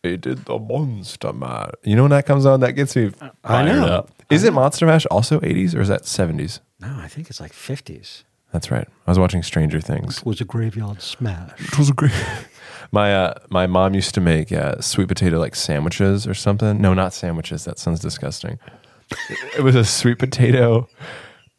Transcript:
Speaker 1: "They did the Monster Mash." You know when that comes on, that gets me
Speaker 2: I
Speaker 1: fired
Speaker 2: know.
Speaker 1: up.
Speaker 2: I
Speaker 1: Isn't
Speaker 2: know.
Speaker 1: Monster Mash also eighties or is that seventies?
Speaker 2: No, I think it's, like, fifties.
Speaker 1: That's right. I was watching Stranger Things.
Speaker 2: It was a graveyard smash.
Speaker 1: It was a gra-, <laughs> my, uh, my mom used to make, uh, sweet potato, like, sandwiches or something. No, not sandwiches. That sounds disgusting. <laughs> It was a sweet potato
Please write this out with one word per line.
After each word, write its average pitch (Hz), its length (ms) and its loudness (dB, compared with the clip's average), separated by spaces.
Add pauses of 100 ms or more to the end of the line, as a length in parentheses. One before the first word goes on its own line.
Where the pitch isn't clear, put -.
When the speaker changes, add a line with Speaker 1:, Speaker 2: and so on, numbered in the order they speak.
Speaker 1:
"They 175 140 -4
did 131 280 -8
the 120 140 -6
Monster 117 720 -6
Mash." 62 400 -10 (100)
You 104 140 2
know 123 60 8
when 143 100 6
that 143 140 2
comes 139 200 4
on, 135 140 6
that 127 120 2
gets 139 220 -2
me 110 160 2 (100)
Speaker 2:
I - 100 -20 (180)
Speaker 1:
fired 120 180 4
Speaker 2:
know. - 180 2
Speaker 1:
up. 90 260 0 (200)
Speaker 2:
I 147 40 6
Speaker 1:
Isn't 190 200 4
Speaker 2:
know. 135 60 4
Speaker 1:
Monster 147 260 2
Mash 160 200 4
also 120 360 2
eighties 92 320 0
or - 60 0
is 98 80 2
that - 180 -2
seventies? 82 540 -4 (180)
Speaker 2:
No, 127 220 -12
I 80 80 -14
think 156 220 -14
it's, - 100 -18
like, 76 120 -18
fifties. - 720 -14 (300)
Speaker 1:
That's - 180 -6
right. 57 160 -2 (200)
I 85 40 -2
was 90 80 4
watching 90 240 2
Stranger 78 380 -2
Things. - 380 -6
Speaker 2:
It - 80 -10
was 110 140 -6
a 113 40 -6
graveyard 110 580 -8
smash. 90 580 -8
Speaker 1:
It - 180 -4
was 143 120 4
a 131 40 4
gra-, 131 160 6 (400)
<laughs> - 420 -18
my, 104 200 4
uh, 95 220 2 (160)
my 92 160 2
mom 92 280 4
used 95 200 0
to 98 60 0
make, 80 320 2
uh, 73 280 -4
sweet - 280 -2
potato, 87 300 0
like, - 180 -4
sandwiches 98 720 -2
or 95 60 -4
something. 104 460 0
No, 95 140 4
not 92 180 0
sandwiches. 82 520 -8
That - 160 -12
sounds 82 180 -4
disgusting. - 640 -10
<laughs> - 40 -20 (880)
It 147 60 -2
was 131 120 6
a 117 100 6
sweet - 360 0
potato 123 680 2 (720)